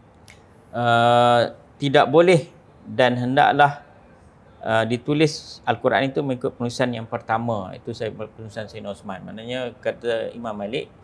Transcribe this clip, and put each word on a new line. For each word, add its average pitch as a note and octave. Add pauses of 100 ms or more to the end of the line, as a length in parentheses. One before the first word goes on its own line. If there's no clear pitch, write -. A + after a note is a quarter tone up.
(720)
uh, A#2+ (240)
tidak C#3
boleh E3 (400)
dan B2
hendaklah, C#3 (800)
uh, A2+
ditulis D3
Al-Quran A#2+
itu D#3+
mengikut C3
penulisan A#2+
yang A2+
pertama. A2+
Itu -
saya, A2+
penulisan G#2+
Sayyidina G2+
Osman. G2
Maknanya A#2
kata A2+
Imam A#2
Malik, G#2+ (160)